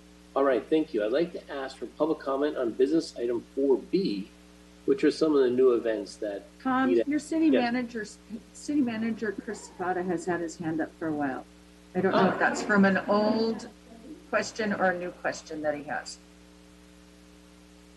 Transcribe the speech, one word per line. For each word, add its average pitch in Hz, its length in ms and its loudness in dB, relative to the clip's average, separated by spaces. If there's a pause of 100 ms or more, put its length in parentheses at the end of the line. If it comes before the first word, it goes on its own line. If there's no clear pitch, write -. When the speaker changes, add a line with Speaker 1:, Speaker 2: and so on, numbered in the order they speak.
(360)
Speaker 1:
All 139 80 2
right, 127 240 2
thank 156 240 2
you. 104 120 0
I'd 110 80 0
like 175 200 0
to 175 200 -12
ask 135 240 -10
for 123 100 -10
public 156 320 -2
comment 139 380 -2
on 120 160 -2
business 151 460 0
item 120 260 -4 (100)
four 135 240 2 (120)
B, 113 400 -2 (560)
which 139 180 2
are 147 60 6
some 156 260 2
of 135 60 6
the 120 80 4
new 127 220 6
events 110 440 -2
that 101 280 -8 (180)
Speaker 2:
Tom, 262 280 2
Speaker 1:
E 240 60 4
dac 233 100 2
Speaker 2:
your 285 120 0
city 320 280 0
Speaker 1:
Yes. 254 160 6
Speaker 2:
manager, 233 440 -4 (460)
city 294 280 -2
manager 226 540 -2 (100)
Chris - 220 -10
Zapata 180 360 -4
has 175 220 -2
had 175 160 -2
his 165 160 -8
hand 160 240 -4
up - 180 -4
for 165 100 -4
a 156 40 -2
while. 143 320 -4 (500)
I 185 60 0
don't 190 120 2
know 196 160 4
Speaker 1:
Oh. - 40 2
Speaker 2:
if - 60 -6
that's - 240 0
from 202 220 6
an 190 140 4 (100)
old 214 600 0 (640)
question 214 420 -2
or 185 180 2
a 180 80 -2
new 180 120 -6
question - 520 -8
that 151 140 0
he 143 80 -12
has. 123 340 -10 (1800)